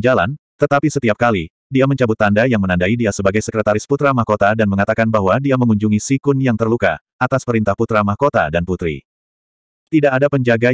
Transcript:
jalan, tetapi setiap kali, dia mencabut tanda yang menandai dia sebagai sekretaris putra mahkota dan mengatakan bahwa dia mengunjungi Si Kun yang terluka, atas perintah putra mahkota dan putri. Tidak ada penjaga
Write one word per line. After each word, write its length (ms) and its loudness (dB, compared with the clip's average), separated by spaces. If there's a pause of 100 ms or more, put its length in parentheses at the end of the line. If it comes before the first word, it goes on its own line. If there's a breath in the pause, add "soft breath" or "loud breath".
jalan, 320 0 (240)
tetapi 320 0
setiap 240 -2
kali, 320 0 (240)
dia 160 2
mencabut 240 0
tanda 320 2
yang 160 2
menandai 400 0
dia 160 0
sebagai 240 0
sekretaris 480 -2
putra 240 0
mahkota 400 0
dan 160 0
mengatakan 400 0
bahwa 320 0
dia 160 0
mengunjungi 480 2
Si 160 -2
Kun 160 0
yang 160 0
terluka, 480 -2 (160)
atas 320 -2
perintah 240 0
putra 320 0
mahkota 480 0
dan 160 0
putri. 400 -6 (800)
Tidak 240 2
ada 160 2
penjaga 460 2